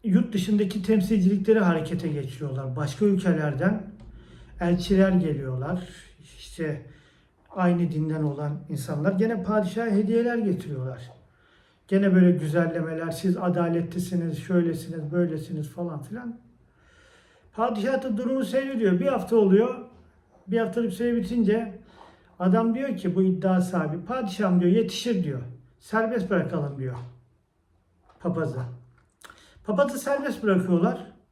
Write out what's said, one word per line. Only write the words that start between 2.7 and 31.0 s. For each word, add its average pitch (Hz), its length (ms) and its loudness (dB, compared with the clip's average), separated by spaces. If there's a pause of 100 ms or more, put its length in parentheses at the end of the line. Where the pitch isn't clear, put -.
Başka 151 300 -2
ülkelerden 175 760 2 (760)
elçiler 185 520 2
geliyorlar. 147 800 -2 (480)
İşte - 480 -8 (640)
aynı 175 420 2
dinden 156 320 -2
olan 147 280 -2 (180)
insanlar 151 420 -2
gene 214 320 0
padişaha 214 440 0
hediyeler 233 500 2
getiriyorlar. 139 760 -4 (760)
Gene 196 280 4
böyle 180 160 8
güzellemeler, 165 800 0
"Siz 180 260 -2
adaletlisiniz, 175 1000 -2
şöylesiniz, 165 720 -2
böylesiniz," 160 580 -2
falan 170 340 -8
filan. 233 360 -12 (1120)
Padişah 233 500 0
da 220 140 -2
durumu 254 280 0
seyrediyor. 226 540 0
Bir - 80 2
hafta 233 280 0
oluyor. 208 400 6 (720)
Bir 220 100 -2
haftalık 226 360 -2
süre 240 220 -2
bitince 214 640 0 (600)
adam 220 360 4
diyor 262 220 -4
ki, 175 180 -2
bu 190 80 4
iddia 185 380 2
sahibi, 165 440 -2
"Padişahım," 202 560 0
diyor, 175 100 6
"yetişir," 214 520 2
diyor. 131 180 -4 (380)
"Serbest 220 500 -2
bırakalım," 147 500 -2
diyor 127 160 -6 (1200)
papazı. 160 400 -4 (1040)
Papazı 240 360 0
serbest 277 440 -4
bırakıyorlar. 185 680 2 (200)